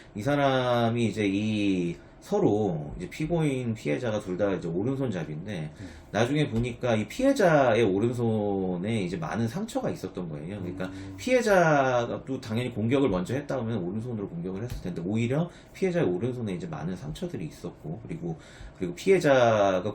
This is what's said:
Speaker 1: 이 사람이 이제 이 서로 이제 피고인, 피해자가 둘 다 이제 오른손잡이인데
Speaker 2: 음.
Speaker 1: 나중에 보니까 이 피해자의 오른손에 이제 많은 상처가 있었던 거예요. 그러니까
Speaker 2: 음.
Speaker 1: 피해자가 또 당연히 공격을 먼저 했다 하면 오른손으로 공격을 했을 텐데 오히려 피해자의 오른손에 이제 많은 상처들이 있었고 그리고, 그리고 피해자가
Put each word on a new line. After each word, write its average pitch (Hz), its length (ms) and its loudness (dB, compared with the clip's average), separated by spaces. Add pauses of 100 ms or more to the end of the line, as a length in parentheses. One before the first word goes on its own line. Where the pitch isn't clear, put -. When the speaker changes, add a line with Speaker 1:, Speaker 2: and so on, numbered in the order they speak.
(140)
Speaker 1:
이 104 80 -8
사람이 123 840 2
이제 104 200 0
이 98 680 0 (260)
서로 165 720 0
이제 - 140 -10
피고인, 147 640 -2
피해자가 123 460 -2
둘 92 180 -6
다 101 160 2
이제 85 140 -4
오른손잡이인데 90 1120 -4
Speaker 2:
음. 92 100 -12 (240)
Speaker 1:
나중에 127 360 2
보니까 117 460 0
이 107 140 0
피해자의 160 760 6
오른손에 104 1200 0
이제 90 140 -2
많은 85 320 -2
상처가 202 420 -4
있었던 90 380 -8
거예요. 80 320 -8
그러니까 92 260 -6
Speaker 2:
음. - 300 -12
Speaker 1:
피해자가 147 1080 4
또 131 160 -6
당연히 120 320 -2
공격을 123 360 2
먼저 92 260 -2
했다 110 240 -4
하면 113 200 -4
오른손으로 104 500 -6
공격을 92 340 -8
했을 - 200 -8
텐데 87 220 -8
오히려 120 460 0 (240)
피해자의 175 320 0
오른손에 104 480 -2
이제 85 140 -8
많은 78 280 -6
상처들이 139 480 -8
있었고 - 600 -10
그리고, 82 340 -8 (400)
그리고 90 160 -4
피해자가 120 880 4 (120)